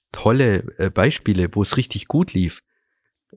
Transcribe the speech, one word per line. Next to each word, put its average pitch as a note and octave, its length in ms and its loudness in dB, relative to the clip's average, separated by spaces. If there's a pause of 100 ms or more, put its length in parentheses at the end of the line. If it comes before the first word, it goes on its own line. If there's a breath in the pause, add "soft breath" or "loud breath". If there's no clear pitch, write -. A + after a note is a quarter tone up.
(120)
tolle, A2+ 460 2 (200)
äh, F#2+ 120 -2
Beispiele, F#2+ 680 0
wo G#2 60 2
es - 140 -2
richtig - 300 -6
gut F3 280 0
lief. F2+ 280 -2 (760)